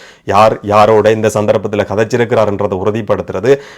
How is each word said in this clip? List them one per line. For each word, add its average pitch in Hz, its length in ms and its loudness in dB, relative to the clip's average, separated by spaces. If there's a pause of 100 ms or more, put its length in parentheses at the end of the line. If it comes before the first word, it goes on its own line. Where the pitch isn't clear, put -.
(240)
யார் 110 380 2
யாரோட 107 480 4
இந்த 110 240 0
சந்தர்ப்பத்துல 104 500 -2
கதைச்சிருக்கிறாருன்றதை 107 1000 -2
உறுதிப்படுத்துறது 104 760 -2 (180)